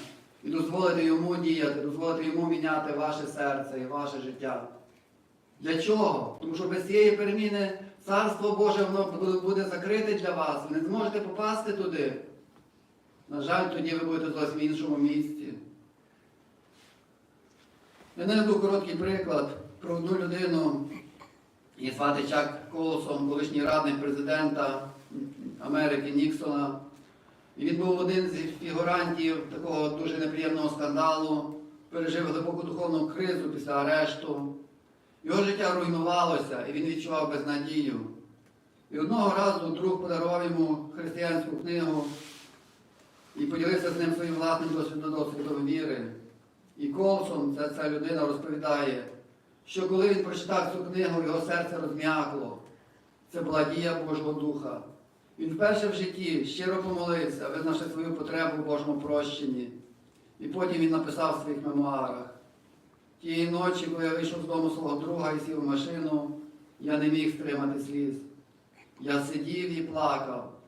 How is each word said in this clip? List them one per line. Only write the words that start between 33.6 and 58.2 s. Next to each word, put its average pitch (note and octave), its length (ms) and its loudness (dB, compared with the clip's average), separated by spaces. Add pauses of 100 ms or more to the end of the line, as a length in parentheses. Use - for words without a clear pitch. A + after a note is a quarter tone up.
арешту. C#3+ 840 0 (720)
Його E3 160 4
життя G3+ 320 2
руйнувалося, E3+ 920 2
і - 60 -6
він D3 120 -2
відчував D#3+ 460 -2
безнадію. C#3+ 680 -2 (920)
І - 80 -6
одного G3 380 2
разу F#3 340 2
друг F#3 300 0
подарував E3+ 440 0
йому D#3+ 520 0
християнську E3 600 -2
книгу D#3+ 480 0 (1300)
і D3 100 0
поділився E3+ 440 2
з E3 80 -2
ним E3 160 2
своїм E3+ 200 -2
власним D#3+ 380 0
досвідом, D3+ 380 -2
досвідом C#3+ 560 -2
віри. C3+ 460 -2 (640)
І C#3+ 120 -4
Колсон, D3+ 680 2
ця, D3 120 -2
ця D3+ 220 -2
людина, D3+ 360 0
розповідає, C#3+ 800 0 (640)
що F#3 220 -2
коли F#3+ 200 6
він G3 160 4
прочитав - 480 0
цю - 200 -6
книгу, E3+ 300 2
його D#3 180 0
серце E3+ 420 -2
розм'якло. D3 760 -2 (720)
Це E3+ 80 -4
була D3+ 240 2
дія E3+ 440 0
Божого D3+ 240 0
Духа. D3 480 -4 (580)
Він D#3+ 160 -4
вперше G#3 340 4
в F#3 60 0
житті F3+ 500 0
щиро F#3 380 0
помолився, E3+ 640 -2
визнавши D#3+ 360 -2
свою E3 300 -4
потребу D#3 480 -2